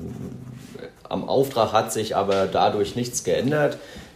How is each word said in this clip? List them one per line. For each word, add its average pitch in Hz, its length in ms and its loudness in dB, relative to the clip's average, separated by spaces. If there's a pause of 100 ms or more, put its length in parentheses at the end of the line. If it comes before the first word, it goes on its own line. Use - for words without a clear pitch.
(1080)
am - 220 -4
Auftrag 117 420 4
hat 110 220 2
sich 107 220 -2
aber 98 360 4
dadurch 101 440 2
nichts - 280 -4
geändert. 135 540 2 (380)